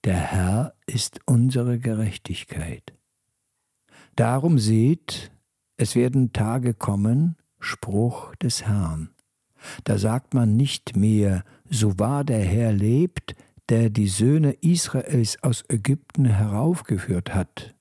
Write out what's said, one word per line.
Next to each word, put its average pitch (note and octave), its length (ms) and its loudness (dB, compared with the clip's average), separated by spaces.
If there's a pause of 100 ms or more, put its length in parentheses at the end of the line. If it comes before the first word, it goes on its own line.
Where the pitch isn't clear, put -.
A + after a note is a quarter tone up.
der F2+ 140 2
Herr F#2 560 0 (100)
ist - 400 -6
unsere B2 540 2
Gerechtigkeit. G#2+ 1120 -6 (1200)
Darum C3+ 420 2
seht, A2 760 0 (500)
es - 120 -2
werden B2 400 0
Tage A#2 400 -2
kommen, A#2 640 0 (220)
Spruch - 760 -4
des - 300 -4
Herrn. E2 420 -2 (760)
Da G#2 120 0
sagt A2 380 -2
man A2+ 200 4
nicht - 400 -2
mehr, G2+ 480 2 (280)
"So G#2+ 280 0
wahr C3 240 0
der A2+ 220 0
Herr A2 300 0
lebt, A#2 600 0 (360)
der A2+ 180 4
die G#2 200 0
Söhne C3+ 520 2
Israels C#3+ 840 0
aus - 280 -2
Ägypten C3+ 560 0
heraufgeführt G#2 1080 -2
hat" - 460 -6